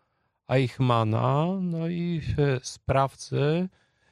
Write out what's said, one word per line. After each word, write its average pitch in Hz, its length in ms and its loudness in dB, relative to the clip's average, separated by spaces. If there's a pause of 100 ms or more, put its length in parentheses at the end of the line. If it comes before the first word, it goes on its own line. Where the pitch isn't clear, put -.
(480)
Eichmana, 123 1000 2 (140)
no 165 280 -4
i, 175 340 -4 (160)
e, 139 240 2
sprawcy, 135 1040 -2 (440)